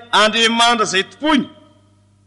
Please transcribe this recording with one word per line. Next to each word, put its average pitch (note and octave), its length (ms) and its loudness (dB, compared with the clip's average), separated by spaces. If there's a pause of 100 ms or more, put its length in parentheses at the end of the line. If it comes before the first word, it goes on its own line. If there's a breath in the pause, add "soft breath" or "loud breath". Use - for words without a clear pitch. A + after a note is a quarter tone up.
(120)
Andriamanitra A3+ 720 0
izay F#3 200 -2
tompony, C#4 440 -4 (800)